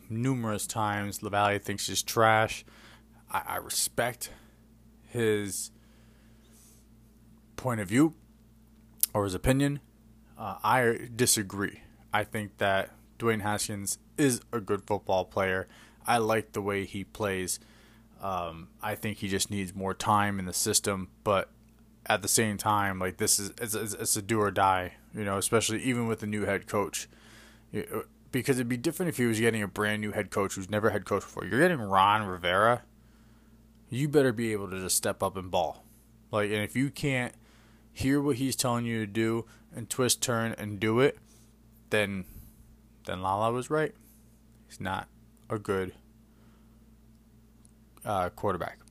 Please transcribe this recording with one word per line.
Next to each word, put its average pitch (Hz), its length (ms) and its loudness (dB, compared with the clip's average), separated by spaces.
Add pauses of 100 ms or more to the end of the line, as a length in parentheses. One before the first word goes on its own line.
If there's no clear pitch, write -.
numerous 113 580 -2
times. 104 560 -2
LaValle 101 380 2
thinks 101 260 -6
he's 98 160 -2
trash. 110 640 4 (640)
I, - 160 -2
I - 100 -6
respect - 720 -2 (800)
his 107 640 0 (1900)
point 117 240 -2
of 95 80 -4
view 143 260 4 (1000)
or 104 120 2
his 98 100 -2
opinion. 139 460 2 (580)
Uh, 101 240 -8
I 117 540 4
disagree. 101 640 0 (320)
I 107 100 2
think 107 360 -6
that 98 320 2 (280)
Dwayne 113 220 0
Haskins 101 580 -4 (200)
is 131 220 2 (120)
a 117 80 -2
good 98 220 -2
football 95 420 0
player. 95 420 -2 (400)
I 117 120 4
like 110 340 0
the - 80 -4
way 98 240 -2
he 98 180 -8
plays. 95 560 -4 (640)
Um, 87 460 -6 (140)
I 107 120 -4
think 104 240 -6
he 104 100 -6
just 95 220 -2
needs 95 240 -4
more 95 200 -4
time 101 440 2
in 95 60 -6
the 90 80 -6
system, 98 560 0 (160)
but 98 240 2 (560)
at 107 180 2
the 98 60 -4
same 110 280 2
time, 101 440 0
like, 92 160 -2
this 104 240 0
is, 98 100 -6 (100)
it's, 113 140 -4
it's, 104 200 -4
it's 113 220 -2
a 107 60 -4
do 110 160 0
or 104 120 2
die, 92 420 2 (200)
you 107 120 -6
know, 98 140 -2
especially 107 440 0
even 120 240 0
with 113 140 -2
the 110 60 -6
new 104 180 -4
head 95 220 -2
coach. - 420 -2 (640)
You, 104 200 -6
uh, 110 80 -4 (300)
because 127 280 0
it'd 123 100 -2
be 123 80 -2
different 165 320 -2
if 139 80 -4
he 123 80 2
was 113 160 2
getting 113 220 2
a 101 40 0
brand 104 360 0
new 107 100 -4
head 104 180 -2
coach 98 240 0
who's 95 140 -8
never 104 220 2
head 101 160 -4
coach 101 160 0
before. - 240 -10
You're 104 140 0
getting 170 200 4
Ron 101 460 6
Rivera. 95 560 2 (1080)
You 135 200 -2
better 135 240 6
be 113 200 -2
able 98 180 -4
to 95 80 -6
just 92 180 -2
step - 260 -2
up 95 140 -2
and 92 140 -8
ball. 87 340 -2 (460)
Like, 104 200 0
and 107 120 0
if 104 140 -6
you 135 140 0
can't 131 420 -2 (600)
hear 139 280 2
what 143 160 0
he's 127 180 -2
telling 120 300 0
you 117 160 -2
to 107 60 -2
do 113 400 0 (280)
and 113 160 -12
twist, - 320 0
turn, 113 360 0
and 104 200 -6
do 110 220 2
it, - 180 4 (720)
then, 98 340 0 (800)
then 92 140 -8
Lala 101 320 2
was 123 160 -4
right. 151 260 -2 (720)
He's - 120 -20
not 95 280 -6 (420)
a 113 80 -2
good, 95 360 -2 (2000)
uh, 95 260 0
quarterback, - 480 -4 (120)